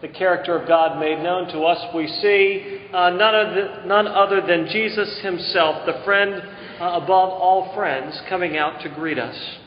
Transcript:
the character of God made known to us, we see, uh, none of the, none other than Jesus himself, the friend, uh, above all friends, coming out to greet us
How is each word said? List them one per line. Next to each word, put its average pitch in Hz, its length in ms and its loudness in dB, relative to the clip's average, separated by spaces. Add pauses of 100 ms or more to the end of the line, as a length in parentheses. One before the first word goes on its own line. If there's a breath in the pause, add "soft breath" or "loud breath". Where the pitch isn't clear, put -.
the 160 80 -12
character 180 500 0
of 156 80 -6
God 160 320 4
made 156 240 -2
known 180 260 -2
to 160 160 -6
us, 165 300 0
we 160 120 -2
see, 196 760 0 (140)
uh, 180 160 4
none 214 240 2
of 208 200 2
the, 190 320 -4
none 202 200 4
other 196 340 4
than 165 280 2
Jesus 214 520 -2
himself, 170 640 0
the 165 220 -4
friend, 196 360 2 (380 loud breath)
uh, 175 220 -2
above 185 300 4
all 185 420 2
friends, 151 440 -4 (120)
coming 180 260 -2
out 151 240 -2
to 160 80 -12
greet 147 300 -6
us 120 180 -6 (300)